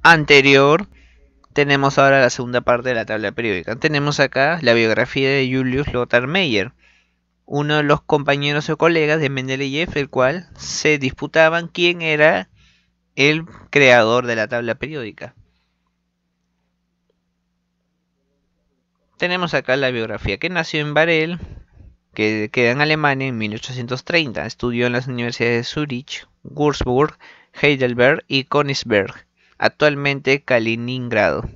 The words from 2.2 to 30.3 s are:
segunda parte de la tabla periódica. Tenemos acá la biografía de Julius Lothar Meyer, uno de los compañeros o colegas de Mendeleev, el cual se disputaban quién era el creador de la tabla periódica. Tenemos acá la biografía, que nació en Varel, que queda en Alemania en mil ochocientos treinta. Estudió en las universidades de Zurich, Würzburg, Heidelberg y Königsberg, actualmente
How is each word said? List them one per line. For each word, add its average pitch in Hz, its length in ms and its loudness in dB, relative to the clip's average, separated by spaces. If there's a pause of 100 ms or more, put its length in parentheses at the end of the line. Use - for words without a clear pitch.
segunda 123 300 -4
parte 120 280 0
de 127 60 -2
la 110 100 -4
tabla 107 260 -4
periódica. 104 440 -4
Tenemos 147 440 -2
acá 139 440 0
la 120 100 4
biografía 117 560 2
de 135 240 0
Julius 131 400 -2
Lothar 123 320 0
Meyer, 131 460 0 (760)
uno 147 300 -2
de 151 80 0
los 147 180 2
compañeros 147 720 -2
o 151 60 -4
colegas 160 440 2
de 135 80 0
Mendeleev, 135 720 -4
el 135 100 -6
cual 139 480 -2
se - 400 0
disputaban 160 680 0
quién 175 340 -2
era 160 480 2 (680)
el 151 300 2 (240)
creador 123 560 6
de 117 120 -2
la 107 100 -2
tabla 117 260 -4
periódica. 131 600 -12 (3750)
Tenemos 180 360 -2
acá 131 240 0
la 135 140 0
biografía, 110 480 -6
que 165 100 -6
nació 165 320 -4
en 147 140 -4
Varel, 160 420 2 (760)
que 107 380 -2
queda 120 200 2
en 135 100 -2
Alemania 147 480 -2
en 123 80 -8
mil 107 180 -6
ochocientos 123 480 -10
treinta. 147 420 -4
Estudió 120 400 -4
en 123 60 0
las 123 160 -4
universidades 120 480 -4
de 117 80 -2
Zurich, 139 640 -10 (160)
Würzburg, 135 760 -2 (360)
Heidelberg 131 720 2
y 135 160 -2
Königsberg, 131 840 -2 (300)
actualmente 143 840 0